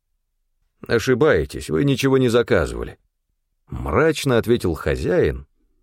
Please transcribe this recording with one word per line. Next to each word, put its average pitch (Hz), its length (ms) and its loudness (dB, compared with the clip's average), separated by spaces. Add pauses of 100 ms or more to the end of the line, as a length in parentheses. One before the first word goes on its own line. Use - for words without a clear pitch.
(880)
«Ошибаетесь, 117 840 0
вы 80 140 0
ничего 135 340 2
не 127 100 2
заказывали», 82 720 0 (720)
мрачно 131 680 0
ответил 98 360 0
хозяин, 76 720 -2 (360)